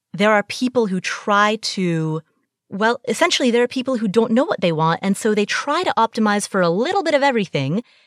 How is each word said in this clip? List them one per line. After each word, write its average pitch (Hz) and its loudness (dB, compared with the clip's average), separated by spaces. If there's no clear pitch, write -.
there 202 2
are 208 2
people 247 -2
who 185 -4
try 208 0
to, 160 -2
well, 220 0
essentially 302 2
there 240 2
are 247 0
people 254 -4
who 220 -2
don't 220 0
know 247 2
what 403 -2
they 180 2
want, 160 0
and 196 0
so 214 0
they 208 2
try 294 -2
to 330 -2
optimize 214 0
for 196 0
a 175 4
little 294 0
bit 311 2
of 269 2
everything. 196 -2